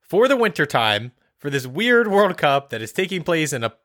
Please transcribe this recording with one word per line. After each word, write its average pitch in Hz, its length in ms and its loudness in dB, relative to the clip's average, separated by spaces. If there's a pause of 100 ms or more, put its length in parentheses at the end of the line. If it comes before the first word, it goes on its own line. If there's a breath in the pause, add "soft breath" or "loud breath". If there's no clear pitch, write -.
for 226 280 2
the 277 80 4
wintertime 127 760 0 (260)
for 143 120 -10
this 135 160 -4
weird 226 420 2
World 202 280 2
Cup 139 340 0
that 110 120 -8
is 113 100 -12
taking 185 320 -4
place 160 280 -2
in 120 120 -4
a 113 100 -4 (100)